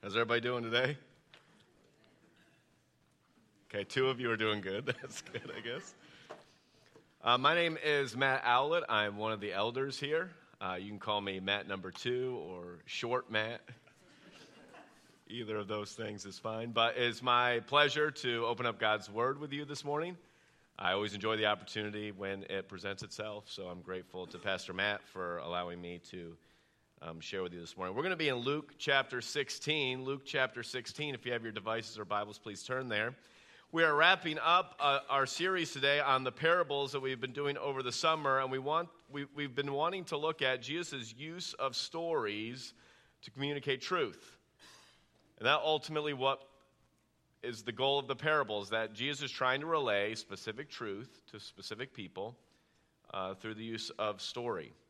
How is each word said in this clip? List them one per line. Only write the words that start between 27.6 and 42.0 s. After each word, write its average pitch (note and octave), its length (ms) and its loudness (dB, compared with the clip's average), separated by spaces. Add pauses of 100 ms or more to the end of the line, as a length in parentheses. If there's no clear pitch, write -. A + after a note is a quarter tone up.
this D#2+ 160 -14
morning. F#2 180 -4
We're C#3 80 0
gonna F3+ 140 0
be D#3 100 2
in C3 80 2
Luke C#3 420 -2
chapter C3+ 440 2
sixteen. C3+ 840 -2
Luke C3+ 220 -4
chapter B2+ 380 0
sixteen, C3 520 -6
if A2 100 -12
you B2 60 -2
have A#2 120 -2
your A2+ 100 -6
devices A2+ 440 -4
or G#2+ 60 -8
Bibles, G#2 340 -4
please G#2 240 -12
turn B2+ 280 -4
there. A2+ 260 0 (560)
We E3 140 6
are D3+ 100 6
wrapping E3+ 420 6
up, E3+ 440 4
uh, C#3 180 6 (100)
our C3+ 160 6
series F3+ 460 0
today C#3+ 300 4
on C3+ 240 6
the B2+ 80 2
parables D3 580 2
that C#3 80 -2
we've C3 220 -2
been C3 100 -4
doing C#3+ 260 -2
over C3+ 260 -2
the B2 100 0
summer, D3 480 4
and C3 100 0
we C3 80 0
want, D#3 300 0 (200)
we, C#3 240 -6
we've C#3+ 220 -4
been C#3+ 160 0
wanting E3+ 340 0
to D3+ 120 -4
look D#3 240 0
at C3 200 2
Jesus' C3 560 -6
use E3 360 -8
of C3 200 0
stories B2 1000 -2 (480)